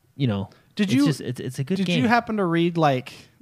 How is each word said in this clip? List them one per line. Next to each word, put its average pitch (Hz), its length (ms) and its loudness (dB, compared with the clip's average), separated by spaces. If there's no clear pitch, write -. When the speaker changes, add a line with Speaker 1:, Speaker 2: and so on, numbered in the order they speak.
Speaker 1:
you 135 100 0
know, 101 240 -2
Speaker 2:
Did 208 100 0
Speaker 1:
it's 196 80 0
Speaker 2:
you, 285 120 4
Speaker 1:
just, - 160 0
it's, 123 180 -8
it's 127 200 -8
a 139 40 -6
good 185 140 -2
Speaker 2:
did 190 80 -2
Speaker 1:
game. 175 160 0
Speaker 2:
you 247 60 2
happen 233 300 2
to 196 80 0
read, 170 320 2
like, 139 360 2